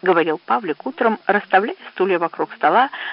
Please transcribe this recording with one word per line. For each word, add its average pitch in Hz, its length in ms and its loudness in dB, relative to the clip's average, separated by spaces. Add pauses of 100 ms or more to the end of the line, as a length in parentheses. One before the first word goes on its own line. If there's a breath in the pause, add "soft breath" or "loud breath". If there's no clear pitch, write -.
говорил 160 440 2
Павлик 214 400 -2
утром, 233 420 0
расставляя 202 480 0 (160)
стулья 185 280 0
вокруг 165 340 -4
стола, 220 360 2 (240 loud breath)